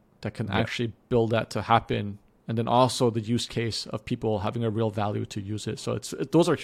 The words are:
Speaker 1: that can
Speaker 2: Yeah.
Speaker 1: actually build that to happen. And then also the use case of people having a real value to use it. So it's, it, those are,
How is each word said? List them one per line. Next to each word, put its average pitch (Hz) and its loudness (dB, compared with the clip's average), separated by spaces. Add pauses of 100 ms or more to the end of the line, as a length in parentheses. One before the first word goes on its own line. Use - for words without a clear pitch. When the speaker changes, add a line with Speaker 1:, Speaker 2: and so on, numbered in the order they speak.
(220)
Speaker 1:
that 104 -6
can 110 -6
Speaker 2:
Yeah. 110 -2
Speaker 1:
actually 113 -2 (160)
build 113 4
that 113 0
to 104 -4
happen. 110 0 (280)
And 113 -2
then 117 0
also 123 4
the 113 -2
use 113 0
case - -4
of - -8
people 113 0
having 117 -2
a 117 2
real 110 0
value 107 -2
to - -10
use 104 -6
it. 110 -6
So 113 -4
it's, - -6
it, - -6
those 170 6
are, 147 2